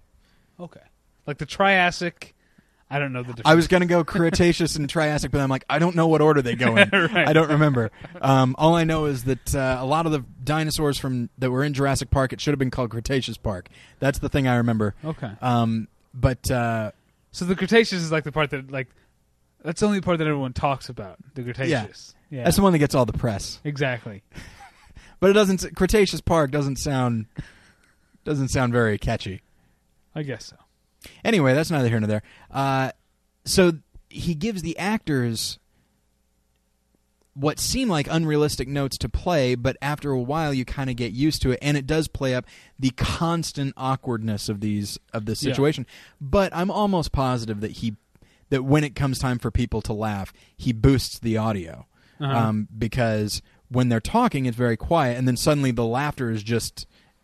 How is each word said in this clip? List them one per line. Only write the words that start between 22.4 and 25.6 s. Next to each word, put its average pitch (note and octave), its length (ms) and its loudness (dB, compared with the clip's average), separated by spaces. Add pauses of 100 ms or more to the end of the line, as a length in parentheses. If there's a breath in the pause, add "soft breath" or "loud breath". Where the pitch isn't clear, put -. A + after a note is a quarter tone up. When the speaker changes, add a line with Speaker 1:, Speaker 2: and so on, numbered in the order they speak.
Speaker 2:
That's E3 120 4
the G3 60 4
one F#3+ 100 6
that E3 60 4
gets C#3+ 160 2
all B2+ 120 4
the G#2 60 -4
press. - 520 -4
Speaker 1:
Exactly. B2+ 640 -6
Speaker 2:
<laughs> - 40 -20 (880 loud breath)
But G3 100 6
it - 20 8
doesn't, F#3+ 420 2